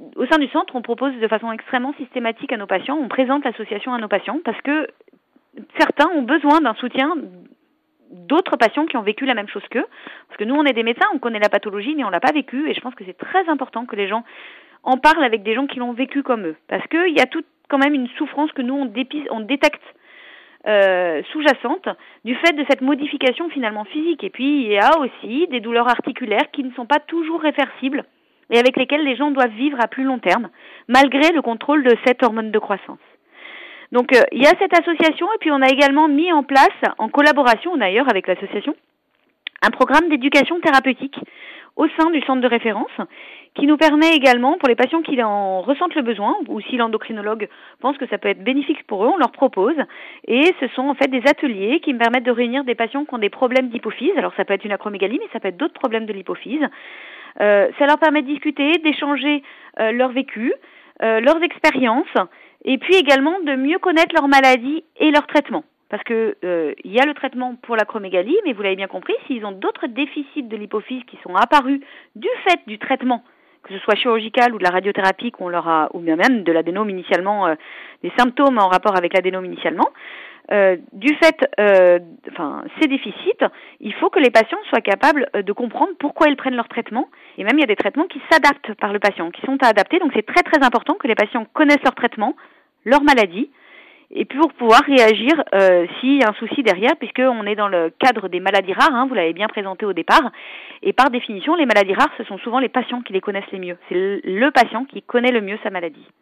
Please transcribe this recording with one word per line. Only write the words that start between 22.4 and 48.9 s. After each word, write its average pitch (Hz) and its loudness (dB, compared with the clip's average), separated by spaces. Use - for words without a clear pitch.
de 294 -2
cette 254 2
modification 277 -2
finalement 214 -6
physique. 311 -4
Et 185 -6
puis, 277 -2
il 208 -2
y 202 2
a 269 6
aussi 262 -4
des 254 -4
douleurs 233 0
articulaires 240 -2
qui 277 -8
ne 254 -10
sont 247 -12
pas 285 0
toujours 320 -6
réversibles 277 -4
et 233 4
avec 262 4
lesquelles 277 0
les 269 0
gens 285 -2
doivent 254 0
vivre 269 -4
à 220 0
plus 262 -6
long 262 -2
terme, 208 0
malgré 269 4
le 294 0
contrôle 269 0
de 247 6
cette 247 2
hormone 220 0
de 214 2
croissance. - -8
Donc, 247 2
euh, 233 8
il 233 0
y 285 8
a 320 8
cette 370 2
association, 330 0
et - -4
puis 320 -2
on 269 2
a 262 4
également 277 4
mis 311 2
en 294 2
place, 277 4
en 220 -4
collaboration 285 2
d'ailleurs 233 2
avec 190 0
l'association, 196 -4
un 214 4
programme 285 4
d'éducation 294 2
thérapeutique 269 0
au 311 2
sein 320 4
du 302 0
centre 262 -2
de 247 2
référence, 233 -2
qui 285 0
nous 302 6
permet 311 4
également, 262 4
pour 285 0
les 240 4
patients 262 0
qui 262 -2
en 196 -2
ressentent 294 -2
le 302 -2
besoin, 226 -2
ou 208 -8
si 247 -8
l'endocrinologue 220 -4
pense 277 -2
que 254 -8
ça 208 -6
peut 208 -4
être 185 -2
bénéfique 269 -2
pour 202 -4